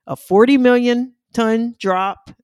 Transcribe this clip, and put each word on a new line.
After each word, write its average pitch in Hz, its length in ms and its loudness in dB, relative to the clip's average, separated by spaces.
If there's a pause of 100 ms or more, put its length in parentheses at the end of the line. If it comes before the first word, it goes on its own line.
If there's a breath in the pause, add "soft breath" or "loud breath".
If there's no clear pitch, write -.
a 139 80 -10
forty 247 420 2
million 247 560 0 (200)
ton 226 440 -2
drop 190 540 -6 (120)